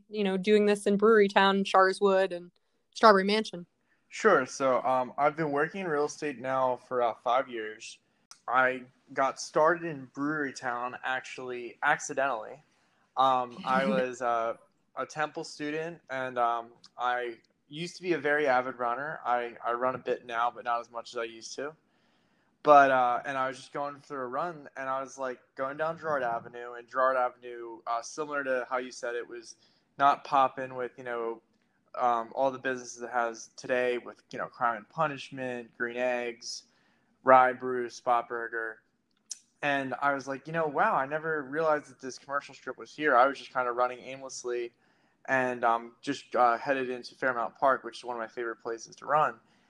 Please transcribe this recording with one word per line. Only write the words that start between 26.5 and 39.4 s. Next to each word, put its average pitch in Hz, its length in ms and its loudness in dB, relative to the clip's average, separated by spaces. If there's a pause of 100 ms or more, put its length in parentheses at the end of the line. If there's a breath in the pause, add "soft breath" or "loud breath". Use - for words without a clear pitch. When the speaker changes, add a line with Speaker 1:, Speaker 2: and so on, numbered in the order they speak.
Speaker 2:
and 120 100 -16
Girard 131 280 2
Avenue, 120 680 -4
uh, 117 160 -2
similar 147 420 -6
to 127 260 -2
how 131 60 -4
you 127 160 -6
said, 120 240 -8
it 117 120 -8
was 117 280 -16 (420)
not 139 260 4
poppin' 131 520 0
with, 123 200 -6
you 131 80 -16
know, 117 360 -4 (580)
um, 117 360 2
all 135 160 2
the 127 80 -8
businesses 123 440 -6
it 117 80 -8
has 117 460 -2
today 123 420 0
with, 104 180 -14 (140)
you 123 80 -10
know, 90 80 -4
Crime 117 300 -2
and 104 120 -14
Punishment, 131 880 -6
Green 120 200 -4
Eggs, 120 680 -4 (600)
Rye 127 300 8
Brew, 123 340 -4
Spot 117 400 0
Burger. 113 500 -8 (840)